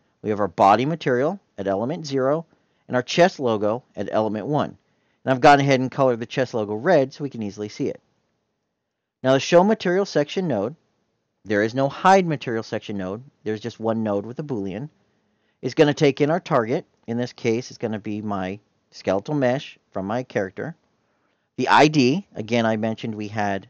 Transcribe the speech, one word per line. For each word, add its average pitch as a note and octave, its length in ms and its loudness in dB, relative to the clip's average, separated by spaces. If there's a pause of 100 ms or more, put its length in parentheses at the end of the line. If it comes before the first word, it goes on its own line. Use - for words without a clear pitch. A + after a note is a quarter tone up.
(220)
We G2+ 80 -6
have G#2 100 -4
our G2+ 80 0
body G#2+ 380 4
material D3+ 560 -2 (160)
at G2 100 -8
element A#2 380 -2
zero C#3 400 -2 (420)
and - 80 -6
our B2+ 60 0
chest - 360 2
logo A2+ 460 -2 (140)
at G2 160 -8
element G#2+ 320 -2
one. B2+ 320 -4 (480)
And C3 80 2
I've B2+ 80 -2
gone C#3+ 180 8
ahead C#3 220 2
and B2+ 100 -4
colored B2+ 300 0
the A#2 40 -6
chest - 280 -4
logo G#2+ 220 -4
red C3+ 360 2
so - 120 -12
we C3+ 80 -8
can A2+ 120 -10
easily G#2 240 -8
see B2 200 -6
it. - 120 -6 (1200)
Now C3 100 4
the C3+ 80 4
show E3+ 200 6
material G3 440 2
section F3 420 -2
node, A2+ 280 -2 (680)
there G#2 200 0
is A2+ 120 -2
no C3+ 140 0
hide F#3 380 4
material B2+ 360 -4
section G#2+ 340 -8
node. G2 260 -6 (200)
There's G#2+ 160 -4
just A2+ 200 -10
one A2+ 240 -2
node G2+ 220 -2
with A#2+ 140 -12
a D#3+ 40 -10
boolean. G#2+ 440 -6 (720)
It's B2+ 120 -6
gonna D3 200 4
take C#3+ 280 2
in C#3+ 80 2
our E3+ 100 0
target. B2+ 460 -2 (220)
In A#2 100 -4
this B2 160 -4
case, A#2 380 -2
it's A#2 80 -20
gonna G#2+ 200 -6
be G#2+ 220 -8
my G2+ 380 -6 (320)
skeletal G2+ 420 -4
mesh C3+ 440 -2 (140)
from F#2+ 140 -8
my A#2 180 -4
character. G#2 540 -6 (800)
The B2+ 100 -2
I A#2 200 6
D, D3+ 380 2 (100)
again, A2+ 300 -2
I A2 120 0
mentioned A2 380 -6
we G#2 120 -8
had G2+ 420 -4